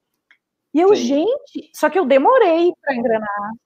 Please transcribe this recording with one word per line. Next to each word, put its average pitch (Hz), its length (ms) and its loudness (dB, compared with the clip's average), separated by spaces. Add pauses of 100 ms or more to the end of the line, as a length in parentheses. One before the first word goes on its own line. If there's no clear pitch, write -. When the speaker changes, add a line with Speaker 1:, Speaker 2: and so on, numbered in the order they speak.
(720)
Speaker 1:
E 294 80 0
eu, 392 140 4
Speaker 2:
Sim. 269 100 -2
Speaker 1:
gente, 320 680 -4
só 302 160 0
que 320 80 -2
eu 370 60 0
demorei 339 760 2
pra 277 140 -6
engrenar. 214 560 -4 (160)